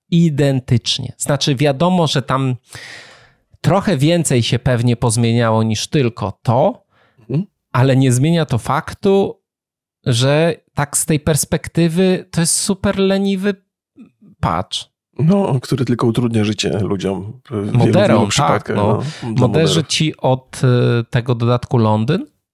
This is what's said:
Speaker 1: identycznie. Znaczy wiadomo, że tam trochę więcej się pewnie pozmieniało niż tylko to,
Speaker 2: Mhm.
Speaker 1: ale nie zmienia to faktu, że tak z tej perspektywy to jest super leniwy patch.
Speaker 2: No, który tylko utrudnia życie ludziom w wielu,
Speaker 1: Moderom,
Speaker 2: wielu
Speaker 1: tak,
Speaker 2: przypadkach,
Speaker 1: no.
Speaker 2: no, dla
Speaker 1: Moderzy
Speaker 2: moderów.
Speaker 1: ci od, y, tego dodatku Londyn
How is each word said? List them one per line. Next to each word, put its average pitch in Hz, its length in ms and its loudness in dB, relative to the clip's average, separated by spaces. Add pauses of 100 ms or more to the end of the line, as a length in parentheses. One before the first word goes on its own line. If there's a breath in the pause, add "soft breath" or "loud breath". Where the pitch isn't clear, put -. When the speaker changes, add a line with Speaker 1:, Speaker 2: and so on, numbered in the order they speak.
(100)
Speaker 1:
identycznie. 143 1080 0
Znaczy 143 360 -2
wiadomo, 151 520 0
że 139 160 -2
tam 131 340 -2 (1040 loud breath)
trochę 175 360 0
więcej 147 460 2
się 117 160 -2
pewnie 120 380 0
pozmieniało 113 680 2
niż 110 260 -2
tylko 117 540 -2
to, 143 420 0 (360 soft breath)
Speaker 2:
Mhm. 160 260 -4 (260)
Speaker 1:
ale 131 240 2
nie 135 160 4
zmienia 156 340 2
to 123 120 -2
faktu, 196 840 -2 (680)
że 139 480 2 (200)
tak - 220 -4
z - 100 -2
tej 151 140 0
perspektywy 170 1080 0
to 165 100 -2
jest 165 140 0
super 196 440 -2
leniwy 196 560 0 (840)
patch. 92 360 -2 (420)
Speaker 2:
No, 156 440 2
który 135 220 -4
tylko 120 220 0
utrudnia 113 380 0
życie 101 340 -2
ludziom 98 640 -4 (100)
w 104 140 -4
wielu, 107 140 0
Speaker 1:
Moderom, 117 300 2
Speaker 2:
wielu 107 120 2
Speaker 1:
tak, 98 80 0
Speaker 2:
przypadkach, 139 480 -2
Speaker 1:
no. 107 260 0 (200)
Speaker 2:
no, 117 100 -6
dla 123 160 2
Speaker 1:
Moderzy 151 260 2
Speaker 2:
moderów. 165 140 -2
Speaker 1:
ci - 280 -2
od, - 440 -4 (400)
y, 113 100 -4
tego 117 240 -2
dodatku 120 440 0
Londyn 113 480 0 (280)